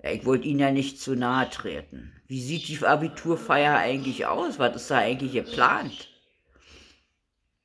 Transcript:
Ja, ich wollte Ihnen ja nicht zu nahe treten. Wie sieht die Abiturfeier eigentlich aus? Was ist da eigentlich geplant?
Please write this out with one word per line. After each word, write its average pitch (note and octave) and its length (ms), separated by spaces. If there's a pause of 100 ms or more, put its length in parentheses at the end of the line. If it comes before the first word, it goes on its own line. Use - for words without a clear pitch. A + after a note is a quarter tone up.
Ja, D#2 100
ich A2 120
wollte C3 240
Ihnen C#3 120
ja C#3 100
nicht C3+ 280
zu C3+ 160
nahe B2 360
treten. C#2+ 760
Wie C3 140
sieht C#3+ 280
die D#3+ 160
Abiturfeier D3+ 920
eigentlich B2+ 480
aus? D#4 340
Was B2 180
ist - 140
da C3+ 80
eigentlich B2 340
geplant? B2 760 (1600)